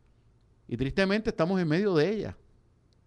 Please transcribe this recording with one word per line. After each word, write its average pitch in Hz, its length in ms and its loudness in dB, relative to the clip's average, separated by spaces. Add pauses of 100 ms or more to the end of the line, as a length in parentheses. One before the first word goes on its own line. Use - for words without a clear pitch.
(680)
Y 117 120 -6
tristemente 196 500 0
estamos 190 320 0
en 170 80 0
medio 185 260 2
de 160 160 4
ella. 202 260 -6 (720)